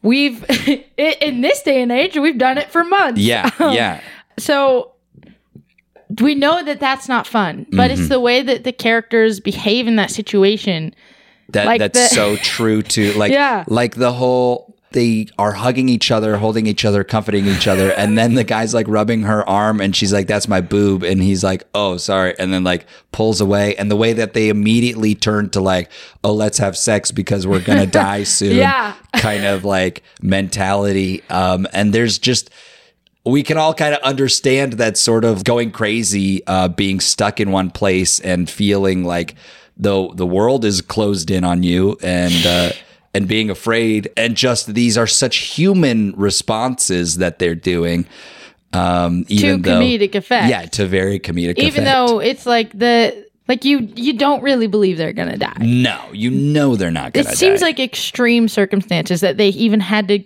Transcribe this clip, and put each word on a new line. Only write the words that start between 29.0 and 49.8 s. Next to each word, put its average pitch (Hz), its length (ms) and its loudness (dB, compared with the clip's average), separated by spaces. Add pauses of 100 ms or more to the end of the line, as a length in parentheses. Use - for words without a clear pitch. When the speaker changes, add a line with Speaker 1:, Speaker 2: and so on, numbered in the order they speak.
Speaker 2:
Kind 107 320 0
of, 98 180 0
like, 95 380 -2 (180)
mentality. 98 1080 0
Um, 92 420 0
and 101 220 2
there's 117 240 2
just, - 320 -2 (760)
we 135 180 2
can 151 140 -2
all 156 160 2
kinda 151 340 -2
understand 135 680 0
that 110 240 0
sort 113 260 2
of 107 180 2
going 120 280 0
crazy, 101 760 -2
uh, 92 220 0
being 95 320 -2
stuck - 400 -2
in 98 100 0
one 92 200 0
place 95 500 0
and 90 300 -2
feeling 98 540 0
like 87 320 -6 (420)
the, 95 360 0
the 90 120 -2
world 110 400 2
is 98 160 0
closed 101 480 -2
in 92 140 0
on 87 180 0
you 90 400 2
and, 87 440 0
uh, 87 240 2 (440)
and 101 140 -2
being 110 220 0
afraid. 110 680 0
And 113 200 0
just 117 380 -2
these 117 240 2
are 113 80 2
such 117 320 0
human 147 800 0
responses 98 1000 -2
that 87 200 -2
they're 85 160 0
doing. 85 520 -2 (640)
Um, 90 560 0
even 95 340 2
Speaker 1:
To 92 80 0
Speaker 2:
though, 87 100 2